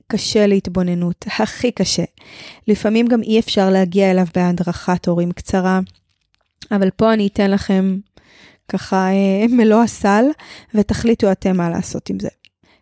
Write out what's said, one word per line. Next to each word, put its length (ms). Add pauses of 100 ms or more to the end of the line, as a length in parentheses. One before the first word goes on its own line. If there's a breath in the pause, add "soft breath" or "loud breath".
קשה 400
להתבוננות, 800 (140)
הכי 320
קשה. 340 (640 loud breath)
לפעמים 380
גם 160
אי 160
אפשר 320
להגיע 400
אליו 240
בהדרכת 760
הורים 240
קצרה, 480 (920)
אבל 200
פה 220
אני 140
אתן 240
לכם 480 (680 soft breath)
ככה, 280
אה, 520
מלוא 340
הסל, 420 (500 loud breath)
ותחליטו 580
אתם 240
מה 140
לעשות 400
עם 100
זה. 80 (540 loud breath)